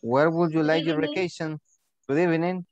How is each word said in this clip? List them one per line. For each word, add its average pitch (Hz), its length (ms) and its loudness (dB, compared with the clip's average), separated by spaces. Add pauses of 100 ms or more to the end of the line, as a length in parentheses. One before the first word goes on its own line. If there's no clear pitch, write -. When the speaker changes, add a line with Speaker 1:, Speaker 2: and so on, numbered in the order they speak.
Speaker 1:
Where 135 280 2
would 165 240 0
you 160 80 2
Speaker 2:
Good 151 100 2
Speaker 1:
like 160 140 2
your 160 100 0
Speaker 2:
evening. 151 40 0
Speaker 1:
vacation? 165 600 -4 (480)
Good 139 120 0
evening. 175 520 0